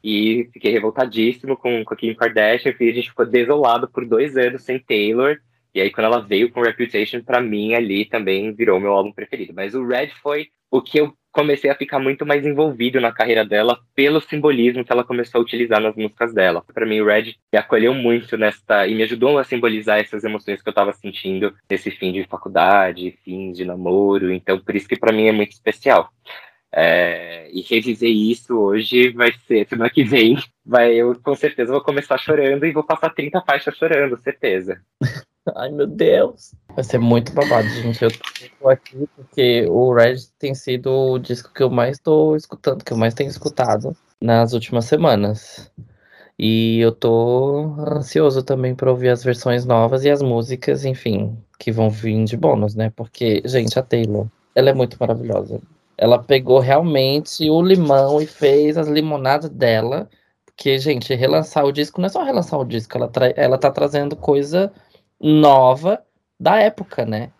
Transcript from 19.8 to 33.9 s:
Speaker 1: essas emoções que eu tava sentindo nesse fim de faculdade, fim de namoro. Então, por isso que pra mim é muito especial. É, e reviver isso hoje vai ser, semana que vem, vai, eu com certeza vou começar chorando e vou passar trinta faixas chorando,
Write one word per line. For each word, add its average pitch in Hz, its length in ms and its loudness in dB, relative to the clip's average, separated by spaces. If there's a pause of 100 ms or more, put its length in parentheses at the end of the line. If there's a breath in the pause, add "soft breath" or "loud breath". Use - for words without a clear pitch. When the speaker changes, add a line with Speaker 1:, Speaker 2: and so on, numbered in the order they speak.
Speaker 1:
essas 104 240 -6
emoções 104 380 -8
que - 80 -8
eu 104 60 -8
tava 101 180 0
sentindo 95 640 -6 (140)
nesse 95 220 -4
fim 92 220 -6
de 92 120 -8
faculdade, 92 1000 0
fim 92 280 -12
de 90 120 -10
namoro. 92 680 0
Então, 95 300 -4
por 101 160 -8
isso 98 100 -6
que - 140 -6
pra 113 140 2
mim 110 140 2
é 110 40 4
muito 104 200 -2
especial. 110 580 0 (680 loud breath)
É, 85 760 0
e 92 100 -6
reviver 117 480 -2
isso 113 480 -2
hoje 113 520 2
vai 117 220 2 (140)
ser, 110 220 0
semana 117 200 -2
que 143 140 2
vem, 117 340 4 (300)
vai, 120 260 4
eu 120 300 2
com 143 140 -2
certeza 127 340 -2
vou 139 100 0
começar 139 380 -4
chorando 143 480 0
e 160 60 -2
vou 151 100 -2
passar 160 280 -2
trinta 147 360 -6
faixas 143 300 -2
chorando, 143 400 0